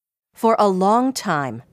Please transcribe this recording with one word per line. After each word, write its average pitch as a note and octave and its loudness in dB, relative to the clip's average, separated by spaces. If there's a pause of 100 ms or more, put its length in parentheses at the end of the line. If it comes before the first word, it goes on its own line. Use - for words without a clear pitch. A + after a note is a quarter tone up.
(320)
For A3+ 0
a G#3 4
long G#3+ 2
time, C#3 -6 (100)